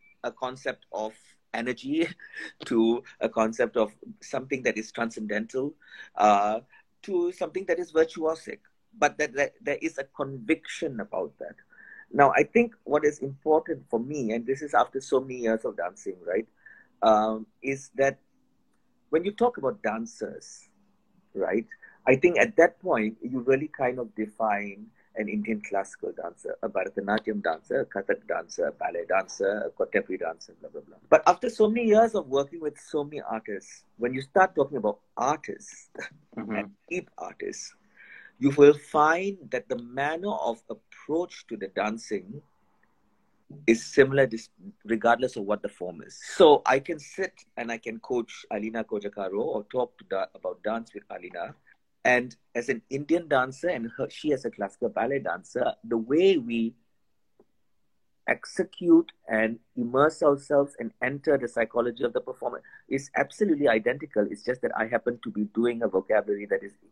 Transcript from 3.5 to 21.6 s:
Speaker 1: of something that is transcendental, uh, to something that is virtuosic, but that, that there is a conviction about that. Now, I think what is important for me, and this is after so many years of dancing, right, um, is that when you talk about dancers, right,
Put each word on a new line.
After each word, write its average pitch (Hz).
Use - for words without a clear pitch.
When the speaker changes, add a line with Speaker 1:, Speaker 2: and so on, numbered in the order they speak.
Speaker 1:
of 110
something 131
that 110
is 110
transcendental, 113
uh, 104
to 180
something 180
that 170
is 175
virtuosic, 160
but 147
that, 151
that 139
there 143
is 156
a 139
conviction 139
about 92
that. -
Now, 135
I 143
think 233
what 147
is 147
important 151
for 117
me, 127
and 117
this 135
is 151
after 135
so 135
many 127
years 110
of 113
dancing, 92
right, 95
um, 110
is 135
that 135
when 165
you 202
talk 240
about 123
dancers, 110
right, 98